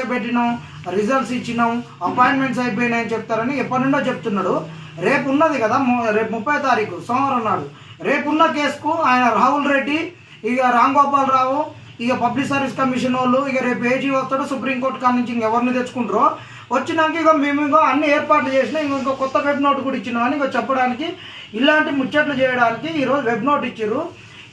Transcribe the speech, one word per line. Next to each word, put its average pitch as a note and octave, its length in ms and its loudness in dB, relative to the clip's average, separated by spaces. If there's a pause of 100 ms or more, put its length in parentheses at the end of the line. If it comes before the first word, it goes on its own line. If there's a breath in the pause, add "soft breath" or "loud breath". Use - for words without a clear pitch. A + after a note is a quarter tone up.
పెట్టినాం, A#3+ 500 -2 (300 loud breath)
రిజల్ట్స్ G#3+ 420 0
ఇచ్చినాం, A#3 520 -2 (200 loud breath)
అపాయింట్మెంట్స్ B3+ 560 2
అయిపోయినాయి" A#3 440 0
అని G#3+ 100 -4
చెప్తారని A#3 460 -2
ఎప్పటి B3 240 -2
నుండో C#4 160 2
చెప్తున్నాడు. G3+ 840 -2 (160)
రేపు B3+ 300 2
ఉన్నది D4 300 2
కదా, A3+ 180 0
ము-, A#3+ 320 2
రేపు G#3 220 0
ముప్పై C#4 280 -2
తారీఖు G#3+ 480 -2
సోమవారం B3+ 380 0
నాడు F#3 240 -2 (340 loud breath)
రేపు C#4+ 260 0
ఉన్న D#4+ 160 4
కేసుకు D4 460 -2
ఆయన C4 320 2
రాహుల్ B3+ 500 2
రెడ్డి C#4+ 400 -2 (300 loud breath)
ఇక B3 180 0
రామ్ B3+ 360 4
గోపాల్ C4+ 340 4
రావు C4 340 2 (380 loud breath)
ఇక B3 100 0
పబ్లిక్ A#3+ 360 0
సర్వీస్ C4+ 280 -2
కమిషన్ B3+ 380 0
వాళ్ళు B3+ 320 2
ఇక B3+ 160 -2
రేపు A#3+ 200 -2
ఏజీ C4+ 260 0
వస్తాడు C4+ 340 0
సుప్రీంకోర్టు B3+ 560 -4
కాడ B3 140 4
నుంచి A#3+ 200 0
ఇంకెవరిని A#3 400 0
తెచ్చుకుంటారో B3 640 0 (340 loud breath)
వచ్చినాక D#4 440 0
ఇక D#4+ 140 4
మేము C#4+ 380 2
ఇగో D4 100 4
అన్ని D4 320 4
ఏర్పాట్లు D4 400 2
చేసినా C4 300 0
ఇంకో C#4 320 -2
కొత్త C4 260 -2
వెబ్ C#4+ 260 0
నోట్ C#4+ 160 2
కూడా B3 180 -4
ఇచ్చినాం A#3+ 260 -2
అని C4+ 100 0
ఇంకో C#4 140 0
చెప్పడానికి B3+ 640 -2 (400 loud breath)
ఇలాంటి D4+ 380 2
ముచ్చట్లు C#4+ 420 0
చేయడానికి B3+ 680 0
ఈరోజు C4 200 0
వెబ్ A3 240 -2
నోట్ C#4+ 200 0
ఇచ్చిర్రు. B3 440 -4 (440 loud breath)